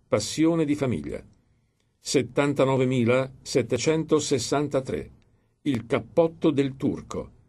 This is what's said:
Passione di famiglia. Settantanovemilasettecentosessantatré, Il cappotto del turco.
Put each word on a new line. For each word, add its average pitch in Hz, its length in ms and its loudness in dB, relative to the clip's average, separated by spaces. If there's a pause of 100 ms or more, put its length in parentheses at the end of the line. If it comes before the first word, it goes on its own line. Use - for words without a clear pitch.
Passione 160 560 0
di 143 100 0
famiglia. 120 480 -4 (800)
Settantanovemilasettecentosessantatré, 131 3000 0 (520)
Il 135 220 -2
cappotto 165 680 0
del 135 260 0
turco. - 560 -6 (160)